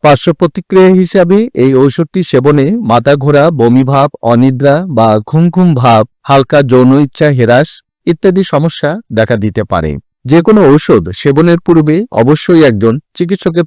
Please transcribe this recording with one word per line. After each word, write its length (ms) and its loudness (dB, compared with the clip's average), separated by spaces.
পার্শ্ব 360 0
প্রতিক্রিয়া 500 0
হিসাবে 380 0
এই 100 2
ঔষধটি 460 0
সেবনে 360 0
মাথা 260 0
ঘোরা, 340 0
বমিভাব, 580 0
অনিদ্রা 440 0
বা 120 2
ঘুম 160 0
ঘুম 200 2
ভাব, 280 2
হালকা 300 0
যৌন 200 4
ইচ্ছা 360 -2
হ্রাস 320 0
ইত্যাদি 360 -2
সমস্যা 380 -4
দেখা 240 -2
দিতে 280 -4
পারে। 260 -4
যে 120 4
কোনো 180 4
ঔষধ 320 0
সেবনের 460 0
পূর্বে 300 0
অবশ্যই 500 2
একজন 240 -2
চিকিৎসকের 520 -4